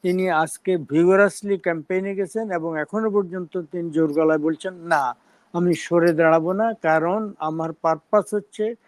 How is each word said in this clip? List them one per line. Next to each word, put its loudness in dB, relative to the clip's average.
তিনি 0
আজকে 0
ভিগোরাসলি 2
ক্যাম্পেইনে -4
গেছেন -4
এবং -4
এখনো -2
পর্যন্ত -4
তিনি -8
জোর 2
গলায় 2
বলছেন, -4
"না, -2
আমি 2
সরে 2
দাঁড়াবো 2
না, -2
কারণ 0
আমার -6
পারপাস 0
হচ্ছে -6